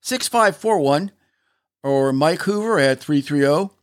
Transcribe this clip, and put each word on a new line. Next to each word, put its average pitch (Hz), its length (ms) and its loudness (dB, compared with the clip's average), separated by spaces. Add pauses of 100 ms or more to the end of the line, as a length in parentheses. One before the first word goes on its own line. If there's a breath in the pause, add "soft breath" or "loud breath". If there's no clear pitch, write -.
six - 260 -6
five 220 300 2
four 214 220 0
one, 151 320 0 (720)
or 135 300 0
Mike 151 300 0
Hoover 208 360 -2
at 135 220 2
three 147 200 0
three 139 260 0
oh 170 260 0 (100)